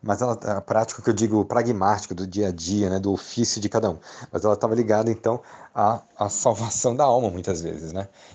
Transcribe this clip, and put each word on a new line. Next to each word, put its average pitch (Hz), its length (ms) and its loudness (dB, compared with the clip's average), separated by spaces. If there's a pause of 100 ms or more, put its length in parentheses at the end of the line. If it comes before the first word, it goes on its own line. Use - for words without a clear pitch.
mas 104 200 -2
ela, 123 120 2
a 104 280 -4
prático 110 400 0
que - 80 2
eu 110 40 4
digo 104 320 2
pragmático, 107 680 0
do 92 100 -6
dia 98 220 -2
a 92 40 0
dia, 92 380 0
né, 95 100 0
do 98 120 0
ofício 110 480 -2
de 101 80 -2
cada 110 240 2
um, 80 80 -10 (320)
mas 92 140 -2
ela 104 100 4
tava 110 180 0
ligada, 110 380 2
então, 113 300 -2 (340)
à, 113 260 2 (160)
à 104 120 -2
salvação 113 680 0
da 139 80 2
alma, 123 260 4
muitas 90 320 -4
vezes, 80 300 -8
né, 95 160 -6 (280)